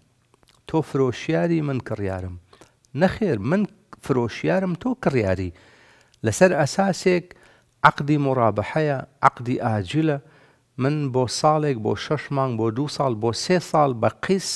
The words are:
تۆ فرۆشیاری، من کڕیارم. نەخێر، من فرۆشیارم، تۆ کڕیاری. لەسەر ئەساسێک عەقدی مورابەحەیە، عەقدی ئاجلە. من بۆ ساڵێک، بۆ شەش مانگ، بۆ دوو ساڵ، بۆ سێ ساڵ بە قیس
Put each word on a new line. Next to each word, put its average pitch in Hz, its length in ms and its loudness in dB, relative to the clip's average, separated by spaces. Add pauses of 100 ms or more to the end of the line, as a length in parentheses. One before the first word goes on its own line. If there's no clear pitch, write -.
(680)
تۆ 160 100 0 (100)
فرۆشیاری، 160 800 0
من 135 100 -2 (100)
کڕیارم. 95 460 -6 (680)
نەخێر، 180 380 0 (120)
من 202 120 2 (420)
فرۆشیارم، 156 680 0 (100)
تۆ 254 80 -4 (120)
کڕیاری. 98 480 0 (760)
لەسەر 180 240 4 (100)
ئەساسێک 180 640 0 (600)
عەقدی 151 380 2
مورابەحەیە، 131 720 0 (280)
عەقدی 127 380 0
ئاجلە. 139 540 0 (640)
من 143 140 2 (180)
بۆ 127 100 4 (160)
ساڵێک، 151 440 2
بۆ 113 80 0 (120)
شەش 147 200 -4 (120)
مانگ، 131 240 0
بۆ 113 60 2 (100)
دوو 143 200 -2
ساڵ، 135 160 0 (100)
بۆ 117 80 2 (120)
سێ 180 160 2 (120)
ساڵ 147 200 4 (120)
بە 110 80 4 (140)
قیس 185 320 0